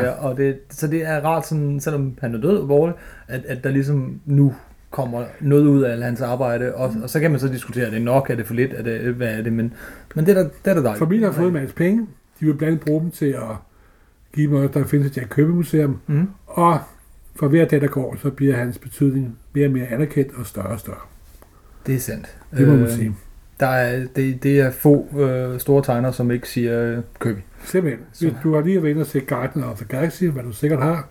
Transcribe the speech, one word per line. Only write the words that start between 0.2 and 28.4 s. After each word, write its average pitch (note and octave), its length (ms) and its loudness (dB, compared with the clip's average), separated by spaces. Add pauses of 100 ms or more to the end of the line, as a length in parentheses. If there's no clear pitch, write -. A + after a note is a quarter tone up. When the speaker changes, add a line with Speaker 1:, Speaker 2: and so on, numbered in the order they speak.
Speaker 1:
det, C#3 220 0 (100)
så - 180 -4
det D#3+ 200 -2
er D#3 180 -2
rart, D#3+ 220 0
sådan, C#3+ 320 -2
selvom C#3 420 -4
han A#2 140 -4
er A2 60 -6
død F#3 160 2
og D3 100 -2
borte, D3+ 260 2 (340)
at, B2+ 200 -10
at B2+ 160 -8
der C3+ 80 0
ligesom C3+ 540 -2
nu C#3 300 4 (360)
kommer A#2+ 340 -6 (160)
noget D3 260 6
ud C#3 140 6
af A#2+ 220 0
hans A#2+ 180 -4
arbejde, B2 540 -2
og, B2+ 280 -2
og B2 60 -8
så D#3+ 100 0
kan D#3+ 120 4
man C3+ 80 2
så C3+ 80 0
diskutere, B2 380 -4
er A2 60 -2
det A2+ 100 -2
nok, B2 280 2
er B2 60 0
det A2 100 -4
for A2+ 80 -8
lidt, C3 200 0
er A#2 100 -8
det, A2+ 160 -4 (140)
hvad A#2+ 140 -4
er A2 160 -4
det, A2+ 100 -2
men, A#2 200 -2 (420)
men D#3 100 2
det G3 120 6
er F#3 60 4
da, D3+ 60 -2 (160)
det G3 60 4
er - 20 4
da E3+ 80 2
dejligt. G#2+ 180 0
Speaker 2:
Familien F#3+ 260 2
har F#3 60 2
fået D#3+ 160 2
en F3+ 60 2
masse C#3 220 -4
penge, G3+ 320 2 (320)
de D#3 60 -2
vil D3+ 80 4
blandt D#3 200 0
andet D#3 120 -4
bruge D3+ 160 0
dem E3 100 -4
til - 140 -4
at C3 160 -2 (920)
give D3+ 180 2
mig, C#3 220 2
der C#3+ 100 2
findes C#3+ 280 2
et - 60 -6
Jack B2 180 -8
Kirby-museum, D3+ 720 2
Speaker 1:
Mhm. D#3 220 2 (180)
Speaker 2:
og E3+ 320 2 (560)
for D3+ 120 0
hver D#3+ 180 6
dag, D#3 160 4
der C#3+ 60 2
går, C3+ 340 -4
så C#3+ 80 -2
bliver C#3 260 2
hans B2 220 -4
betydning C3 600 -2 (160)
mere C#3+ 140 2
og C#3 40 2
mere B2+ 160 0
anerkendt C#3 480 -2
og A#2+ 100 -10
større G2 220 -8
og - 120 -6
større. - 180 -14 (880)
Speaker 1:
Det C3+ 80 0
er B2+ 40 -2
sandt. - 360 -10 (220)
Speaker 2:
Det C#3 100 6
må D3 60 8
man B2 100 6
Speaker 1:
Øh, A#2 80 0
Speaker 2:
sige. A2 240 -2 (440)
Speaker 1:
der C3+ 80 2
er, B2+ 380 0 (100)
det, C3 280 -2
det C#3 160 4
er C3 120 4
få, C#3+ 360 4 (120)
øh, B2+ 400 0
store C#3 240 4
tegnere, B2 300 0
som B2 180 0
ikke A#2+ 180 -4
siger, A#2 340 0 (140)
øh, A#2 60 -6 (180)
Kirby. G#2+ 180 -2 (240)
Speaker 2:
Simpelthen. E3 500 -2
Speaker 1:
Så - 120 -4
Speaker 2:
Hvis B2 180 0